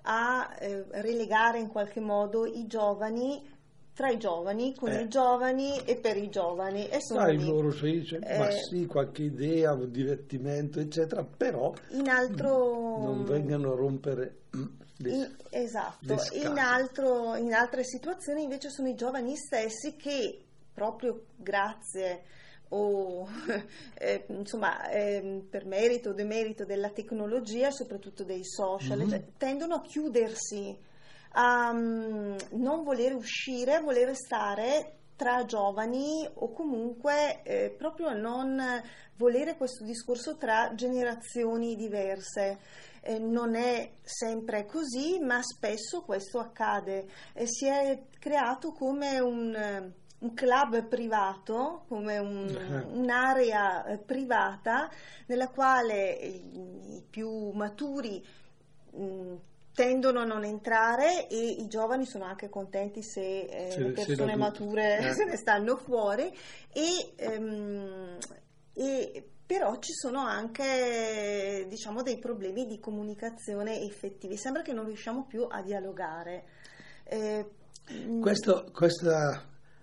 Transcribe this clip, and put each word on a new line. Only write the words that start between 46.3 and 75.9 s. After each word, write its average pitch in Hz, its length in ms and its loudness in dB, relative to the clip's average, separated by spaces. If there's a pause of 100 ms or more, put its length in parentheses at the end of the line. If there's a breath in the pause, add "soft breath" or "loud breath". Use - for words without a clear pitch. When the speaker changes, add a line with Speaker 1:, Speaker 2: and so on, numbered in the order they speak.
Speaker 1:
accade. 202 680 -2 (280 loud breath)
E 240 120 -2
si - 200 -2
è 269 380 2 (140)
creato 285 540 0
come 277 460 0
un, 214 720 -2 (260)
un 233 140 -4
club 240 540 4
privato, 226 1000 0
come 208 300 -2
un, 202 400 -2
Speaker 2:
Ah. 139 300 -4
Speaker 1:
un'area, 240 960 4
eh, 208 140 -4
privata 233 920 0 (360 loud breath)
nella 254 240 0
quale 233 640 4
i, 185 840 -10
i 180 140 -16
più 220 400 -6
maturi, 208 760 -4 (720 loud breath)
mm, 185 360 -6 (420)
tendono 254 440 4
a 233 40 0
non 214 200 -2
entrare, 233 840 4
e 220 80 -4
i 226 320 -2
giovani 226 380 0
sono 196 180 -8
anche 196 240 -8
contenti 202 540 -6
se, 190 400 -4
eh, 180 300 -6
Speaker 2:
Se - 80 -4
Speaker 1:
le 127 80 2
Speaker 2:
ne 131 40 -2
Speaker 1:
persone 147 240 0
Speaker 2:
siano 214 160 0
tutti. 208 60 0
Speaker 1:
mature 208 580 2
<laughs> 254 140 0
Speaker 2:
Eh. - 20 0
Speaker 1:
se 415 140 2
ne 240 100 -2
stanno 214 400 4
fuori, 233 580 0 (380 loud breath)
e, 330 440 0
ehm, 208 1000 -6 (560)
e - 560 -2 (160)
però 269 340 2
ci - 140 -8
sono 262 280 -4
anche, 220 1500 0
diciamo, 220 340 -8
dei 247 160 -2
problemi 226 480 -4
di 214 140 -10
comunicazione 214 1000 -6
effettivi. 202 560 -8
Sembra 269 240 -4
che 294 100 -6
non 220 140 -4
riusciamo 226 400 -6
più 233 200 -4
a 202 160 -6
dialogare. 180 800 -6 (600 loud breath)